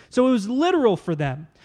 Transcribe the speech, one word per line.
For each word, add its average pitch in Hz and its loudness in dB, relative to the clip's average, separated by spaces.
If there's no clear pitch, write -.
So 254 2
it - 4
was 208 0
literal 269 0
for 170 -6
them. 147 -6